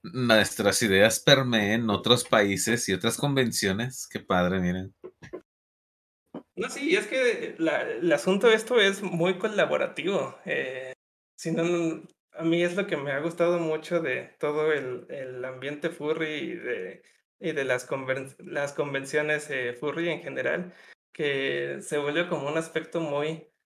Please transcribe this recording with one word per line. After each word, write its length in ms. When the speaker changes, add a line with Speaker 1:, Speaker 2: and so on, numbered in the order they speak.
Speaker 1:
nuestras 760
ideas 380
permeen 680
otros 340
países 680
y 40
otras 240
convenciones. 880
Qué 120
padre, 400
miren. 340
Speaker 2:
No, 140
sí, 260
es 120
que 520
la, 220
el 300
asunto 360
de 80
esto 240
es 220
muy 360
colaborativo. 1000
Eh, 480
si 140
no, 120
a 100
mí 200
es 120
lo 120
que 100
me 140
ha 80
gustado 400
mucho 420
de 380
todo 320
el, 380
el 360
ambiente 440
furry 380
y 280
de, 480
y 140
de 120
las 240
conven-, 500
las 340
convenciones, 760
eh, 240
furry 360
en 120
general, 520
que 680
se 160
vuelve 300
como 220
un 80
aspecto 440
muy 460